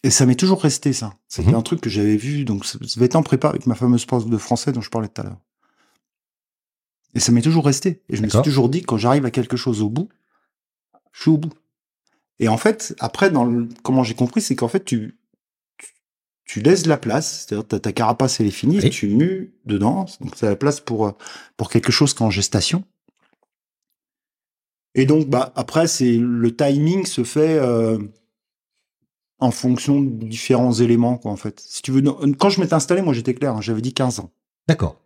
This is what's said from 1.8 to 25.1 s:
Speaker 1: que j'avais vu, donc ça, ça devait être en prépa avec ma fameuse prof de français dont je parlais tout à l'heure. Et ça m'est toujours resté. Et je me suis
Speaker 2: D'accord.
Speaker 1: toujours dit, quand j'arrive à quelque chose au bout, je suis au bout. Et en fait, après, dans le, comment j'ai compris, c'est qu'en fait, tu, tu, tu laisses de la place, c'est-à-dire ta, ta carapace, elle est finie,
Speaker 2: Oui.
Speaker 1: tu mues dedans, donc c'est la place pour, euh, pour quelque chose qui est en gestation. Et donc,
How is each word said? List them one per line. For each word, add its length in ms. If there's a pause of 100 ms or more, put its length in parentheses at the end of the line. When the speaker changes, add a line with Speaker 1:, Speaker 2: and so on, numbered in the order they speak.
Speaker 1:
que 80
j'avais 280
vu, 280
donc 200
ça, 200
ça 100
devait 100
être 100
en 80
prépa 260
avec 160
ma 80
fameuse 320
prof 240
de 80
français 340
dont 100
je 100
parlais 160
tout 140
à 20
l'heure. 160 (1800)
Et 40
ça 120
m'est 100
toujours 240
resté. 440
Et 60
je 60
me 60
suis 60
Speaker 2:
D'accord. 100
Speaker 1:
toujours 260
dit, 140
quand 140
j'arrive 280
à 60
quelque 260
chose 240
au 80
bout, 200 (1040)
je 80
suis 100
au 60
bout. 160 (840)
Et 100
en 100
fait, 420
après, 320
dans 140
le, 240 (120)
comment 220
j'ai 100
compris, 280
c'est 160
qu'en 100
fait, 180
tu, 320 (600)
tu, 100 (580)
tu 160
laisses 220
de 60
la 80
place, 500
c'est-à-dire 180
ta, 140
ta 140
carapace, 460
elle 80
est 40
finie, 320
Speaker 2:
Oui. 80
Speaker 1:
tu 160
mues 460 (120)
dedans, 400 (160)
donc 140
c'est 120
la 100
place 220
pour, 280
euh, 40 (460)
pour 140
quelque 220
chose 200
qui 80
est 40
en 40
gestation. 540 (2000)
Et 100
donc, 240